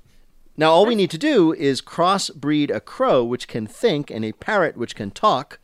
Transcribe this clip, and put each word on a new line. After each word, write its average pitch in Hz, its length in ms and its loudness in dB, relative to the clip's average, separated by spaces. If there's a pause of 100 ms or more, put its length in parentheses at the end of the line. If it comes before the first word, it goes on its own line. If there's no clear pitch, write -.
(560)
Now, 160 160 4
all 180 120 6
we 240 120 2
need 190 160 0
to 160 60 -6
do 196 360 2
is 135 260 -2
crossbreed 151 920 -2
a 110 60 -4
crow, 175 440 0
which 120 240 -6
can 110 180 -8
think, 147 440 -2
and 110 140 -6
a 110 80 -6
parrot, 196 440 -2
which 113 200 -8
can 101 160 -8
talk, 156 520 -2